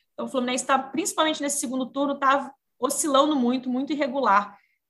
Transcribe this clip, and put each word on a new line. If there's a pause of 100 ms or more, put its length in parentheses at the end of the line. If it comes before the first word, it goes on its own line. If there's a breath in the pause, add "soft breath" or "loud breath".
(120)
Então,
o
Fluminense
tá,
principalmente
nesse
segundo
turno,
tá (240)
oscilando
muito,
muito
irregular. (340 soft breath)